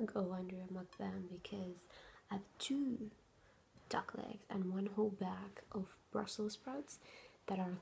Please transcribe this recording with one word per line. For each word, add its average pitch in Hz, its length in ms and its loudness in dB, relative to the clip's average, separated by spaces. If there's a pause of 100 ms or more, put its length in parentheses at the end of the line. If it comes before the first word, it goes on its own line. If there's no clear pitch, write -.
go 190 260 2
under 185 240 -2
a 185 180 -6
mukbang 185 560 -2
because 180 580 -4 (440)
I 196 40 4
have 196 80 -2 (140)
two 262 540 2 (760)
duck - 260 2
legs - 340 -6
and 185 220 2
one 196 140 2
whole 208 240 6
bag 190 520 -2 (120)
of 190 140 0 (220)
Brussels 214 440 2
sprouts - 460 -6 (480)
that 190 120 4
are 185 220 2